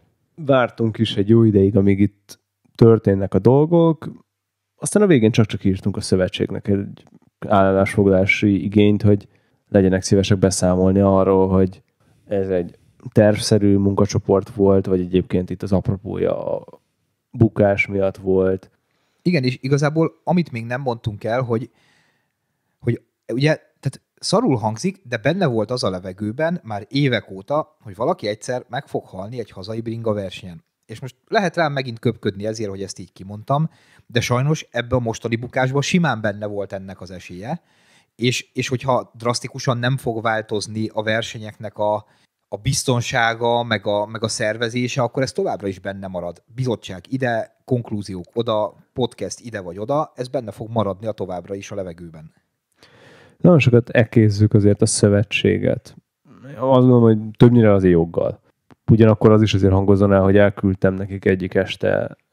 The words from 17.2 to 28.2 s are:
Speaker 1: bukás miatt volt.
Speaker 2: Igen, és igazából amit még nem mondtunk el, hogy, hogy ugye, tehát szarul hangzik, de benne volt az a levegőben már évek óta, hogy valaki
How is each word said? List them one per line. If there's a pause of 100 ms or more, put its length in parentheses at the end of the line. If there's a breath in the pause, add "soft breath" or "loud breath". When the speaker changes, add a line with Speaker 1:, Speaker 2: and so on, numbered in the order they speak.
Speaker 1:
bukás
miatt
volt. (500)
Speaker 2:
Igen,
és
igazából
amit
még
nem
mondtunk
el,
hogy, (1080)
hogy (320)
ugye,
tehát (140)
szarul
hangzik,
de
benne
volt
az
a
levegőben
már
évek
óta,
hogy
valaki